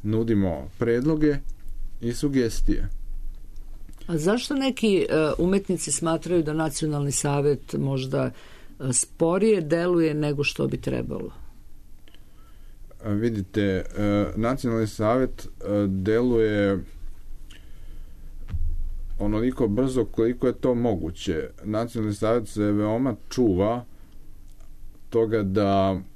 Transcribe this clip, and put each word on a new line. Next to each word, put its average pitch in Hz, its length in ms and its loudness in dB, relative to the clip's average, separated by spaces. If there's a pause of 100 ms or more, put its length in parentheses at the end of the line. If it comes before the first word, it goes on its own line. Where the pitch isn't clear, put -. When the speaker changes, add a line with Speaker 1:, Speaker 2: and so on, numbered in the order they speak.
Speaker 1:
nudimo 101 640 2 (100)
predloge 143 580 2 (640)
i 120 120 -2
sugestije. 123 760 2 (1160)
Speaker 2:
A 170 120 -2
zašto 220 360 2
neki, 262 420 2
e, 156 100 2 (320)
umetnici 185 540 0
smatraju 165 500 0
da 151 100 -2
Nacionalni 151 600 0
savet 143 640 2
možda, 135 520 0 (500)
e, 131 120 -2
sporije 185 680 4
deluje 165 540 4
nego 147 300 0
što 139 240 0
bi 135 120 -2
trebalo? 123 500 -4 (1700)
Speaker 1:
A 107 60 -4
vidite, 107 520 0
e, 95 220 2 (520)
Nacionalni 117 500 0
savet, 117 600 0
e, 104 420 0
deluje 107 880 4 (2500)
onoliko 110 500 2
brzo 127 360 2
koliko 117 420 0
je 120 60 4
to 127 220 0
moguće. 85 760 -2 (140)
Nacionalni 107 500 -2
savet 113 340 2
se 104 240 2
veoma 110 420 2 (140)
čuva 113 560 2 (1300)
toga 113 320 2
da 98 580 2 (160)